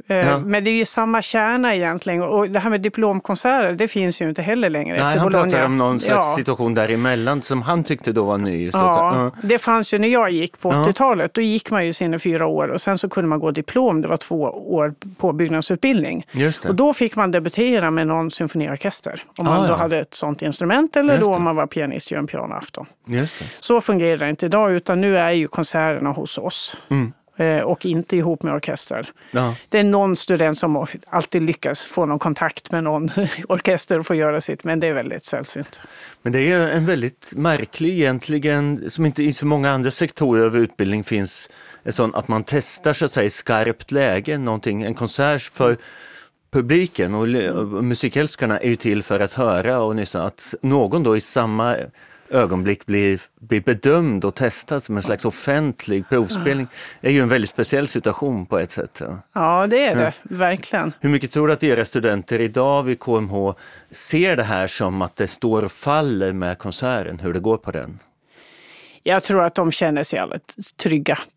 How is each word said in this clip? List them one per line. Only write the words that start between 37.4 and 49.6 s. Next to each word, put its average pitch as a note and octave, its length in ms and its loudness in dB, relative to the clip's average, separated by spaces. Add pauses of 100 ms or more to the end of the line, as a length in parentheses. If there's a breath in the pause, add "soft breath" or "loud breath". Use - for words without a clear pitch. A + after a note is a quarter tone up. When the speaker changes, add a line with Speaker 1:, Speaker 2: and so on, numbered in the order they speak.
Speaker 2:
egentligen, D3 1000 0
som D#3+ 160 0
inte D3 160 0
i D3 100 2
så D3 140 -2
många C#3+ 240 2
andra C3 200 0
sektorer B2+ 560 2
av A2+ 100 2
utbildning G#2+ 480 0
finns, G2 440 -4 (340 loud breath)
en A2 100 -6
sån A2+ 220 0
att - 140 -4
man A2 180 0
testar - 460 0
så D#3+ 120 0
att C3+ 80 -2
säga A2+ 140 2
i G2+ 40 2
skarpt A2 600 -2
läge C3+ 480 0
någonting, A2 440 -2
en A2+ 120 -4
konsert C#3 480 0
för A#2+ 340 2 (760 loud breath)
publiken C3 600 0
och A2 140 0
le-, A2+ 220 0
och G#2 340 -4
musikälskarna B2 720 -2
är B2 100 0
ju A#2+ 80 2
till G#2+ 260 0
för G2+ 180 0
att G2 120 0
höra A#2 480 0